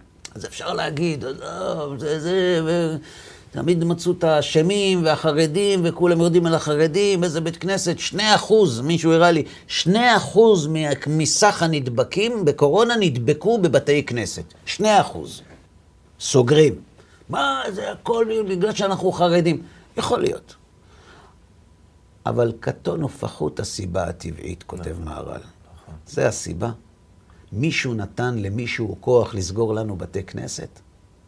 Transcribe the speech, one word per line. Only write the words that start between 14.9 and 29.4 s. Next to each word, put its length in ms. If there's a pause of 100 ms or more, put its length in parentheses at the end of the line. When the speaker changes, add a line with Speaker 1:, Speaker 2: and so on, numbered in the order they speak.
Speaker 1:
אחוז. 400 (800)
סוגרים. 600 (480)
"מה, 320 (100)
זה 200
הכל 360 (220)
בגלל 240
שאנחנו 380
חרדים". 500 (360)
יכול 240
להיות. 340 (1700)
אבל 340
"קטון 440
ופחות 560
הסיבה 440
הטבעית", 600
כותב 280
Speaker 2:
נכון. 120
Speaker 1:
מהר"ל. 380 (340)
Speaker 2:
נכון. 200 (120)
Speaker 1:
זה 200
הסיבה. 440 (800)
מישהו 420
נתן 440
למישהו 640
כוח 340
לסגור 380